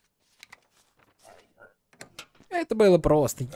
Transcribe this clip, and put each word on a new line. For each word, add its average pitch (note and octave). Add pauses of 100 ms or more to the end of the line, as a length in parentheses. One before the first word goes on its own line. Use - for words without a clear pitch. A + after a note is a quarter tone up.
(2500)
Это E4+
было G3+
просто. D3+